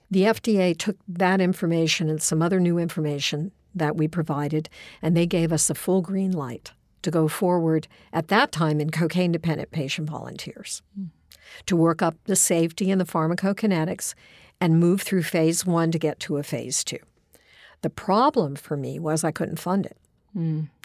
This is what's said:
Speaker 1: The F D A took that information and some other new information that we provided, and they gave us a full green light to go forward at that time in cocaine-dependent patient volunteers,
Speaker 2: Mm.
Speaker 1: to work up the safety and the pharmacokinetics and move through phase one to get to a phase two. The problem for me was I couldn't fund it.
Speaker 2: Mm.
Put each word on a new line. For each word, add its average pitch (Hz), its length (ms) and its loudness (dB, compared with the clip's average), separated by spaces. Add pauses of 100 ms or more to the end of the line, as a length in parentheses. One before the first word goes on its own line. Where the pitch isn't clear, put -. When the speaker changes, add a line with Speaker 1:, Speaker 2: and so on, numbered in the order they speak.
Speaker 1:
The 190 160 4
F 220 160 2
D 214 180 2
A 180 140 4
took - 220 -4 (120)
that 185 340 2
information 165 680 2
and 156 120 -2
some 160 200 0
other 180 200 2
new 175 160 4
information 151 760 -2 (240)
that 156 220 0
we 156 100 2
provided, 156 600 -2 (320)
and 170 140 2
they 170 100 4
gave 165 260 0
us - 180 0
a 151 60 -2
full 185 260 0
green 190 300 -2
light 135 400 -6 (320)
to 156 80 -2
go 160 160 2
forward 165 600 0 (240)
at 165 180 -4
that 240 220 4
time 151 300 0
in 156 80 -2
cocaine-dependent 165 840 -2
patient 151 380 -4
volunteers, - 720 -12 (180)
Speaker 2:
Mm. 185 100 -10 (580)
Speaker 1:
to 185 80 2
work 165 260 4
up 165 140 2 (100)
the 190 100 0
safety 170 540 2
and 190 100 2
the 180 60 2
pharmacokinetics 175 1120 -2 (440)
and 165 200 6
move 175 220 4
through 185 200 0
phase 165 440 0
one 165 260 2
to 160 80 -2
get 156 220 -2
to 147 160 -4
a 143 60 -4
phase 120 400 -6
two. - 140 -8 (840)
The 151 80 -2
problem 208 640 0
for 147 200 -8
me 139 220 -6
was 156 260 -2
I 156 80 0
couldn't - 280 -6
fund 185 260 0
it. - 120 -16 (380)
Speaker 2:
Mm. 160 340 -2 (160)